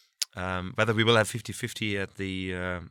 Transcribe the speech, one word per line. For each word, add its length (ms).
Um, 420
whether 180
we 100
will 120
have 120
fifty 240
fifty 460
at 180
the, 380
uh, 260